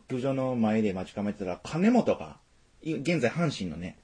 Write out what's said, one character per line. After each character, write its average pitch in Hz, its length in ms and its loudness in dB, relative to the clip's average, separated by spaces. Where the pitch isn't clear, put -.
球 131 120 -2
場 135 120 0
の 131 220 0
前 110 260 4
で 104 120 2
待 92 180 -6
ち - 40 -20
構 104 140 -2
え 104 40 -2
て - 80 -12
た 95 60 -4
ら、 90 180 -4
金 175 260 2
本 220 240 4
が、 78 220 -8
い-、 160 120 -4
現 147 260 0
在 117 120 2
阪 160 180 0
神 95 180 -6
の 76 80 -8
ね、 87 280 -10